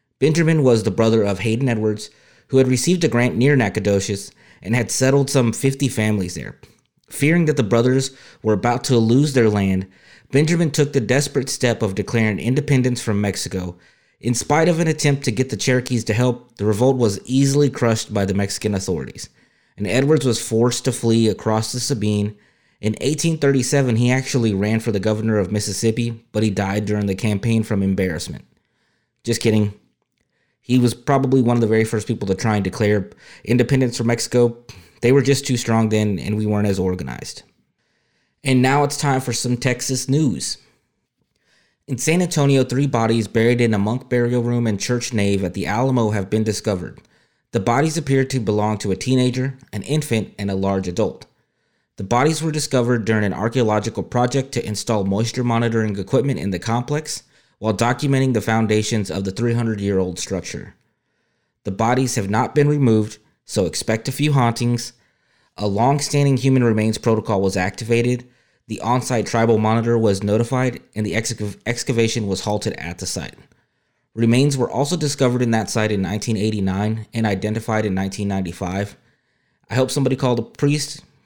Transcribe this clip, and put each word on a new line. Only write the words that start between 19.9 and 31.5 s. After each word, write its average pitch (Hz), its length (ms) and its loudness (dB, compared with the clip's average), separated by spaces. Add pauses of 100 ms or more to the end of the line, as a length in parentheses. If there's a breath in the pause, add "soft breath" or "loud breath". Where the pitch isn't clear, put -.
was 117 180 0
forced 117 420 0
to 131 60 2
flee 113 360 2
across 110 420 0
the 127 80 -6
Sabine. 104 580 -2 (440 soft breath)
In 107 200 -2
eighteen 156 380 -2
thirty-seven, 135 560 2
he 123 160 2
actually 127 420 0
ran 104 280 0
for 117 100 -4
the 104 80 0
governor 107 400 0
of 98 140 0
Mississippi, 110 800 -2
but 110 100 -2
he 110 80 2
died 101 340 -2
during 104 220 -2
the 98 80 0
campaign 107 480 0
from 98 180 -2
embarrassment. 92 640 -2 (800)
Just 117 180 -2
kidding. 107 320 2 (880)
He 127 200 2
was 123 140 4
probably 135 460 2
one 120 160 2